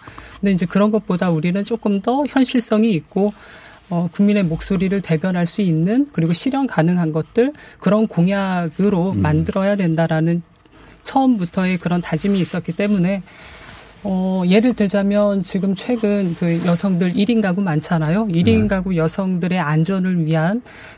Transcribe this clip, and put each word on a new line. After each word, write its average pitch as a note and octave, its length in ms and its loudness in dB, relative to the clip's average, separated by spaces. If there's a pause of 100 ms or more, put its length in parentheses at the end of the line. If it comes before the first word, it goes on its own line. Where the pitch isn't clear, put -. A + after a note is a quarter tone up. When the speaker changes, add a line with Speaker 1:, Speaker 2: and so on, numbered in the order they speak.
(400)
Speaker 1:
근데 G3 120 2
이제 F3+ 140 0
그런 G3+ 240 2
것보다 F#3+ 400 0
우리는 F3 340 0
조금 G#3 380 -2
더 C4 260 0
현실성이 A#3 640 2
있고, F#3+ 400 -2 (580)
어, F3 220 -2
국민의 G3+ 300 2
목소리를 F#3 580 -2
대변할 F3 460 0
수 G#3 160 -4
있는 F#3+ 500 2
그리고 E3 220 0
실현 C4+ 320 0
가능한 E3+ 440 0
것들, A3+ 440 0 (240)
그런 G#3+ 280 2
공약으로 F#3 1080 0
Speaker 2:
음. G3 100 0
Speaker 1:
만들어야 F#3+ 540 0
된다라는 E3 680 0 (640)
처음부터의 F#3+ 760 0
그런 F3 240 -2
다짐이 G3 360 -2
있었기 E3+ 340 -4
때문에, G3 500 0 (800)
어, F#3+ 440 -2
예를 A3 280 4
들자면 G3+ 680 0
지금 G3 320 -2
최근 G3+ 640 -2
그 E3+ 280 0
여성들 F3+ 500 0
일 G3+ 140 2
인 A3+ 100 2
가구 G3 220 0
많잖아요. E3 680 0
일 E3+ 160 2
인 A3 160 4
Speaker 2:
네. G#3 60 0
Speaker 1:
가구 F#3+ 260 -2
여성들의 F3 640 -2
안전을 E3+ 680 0
위한 D#3+ 340 0 (380)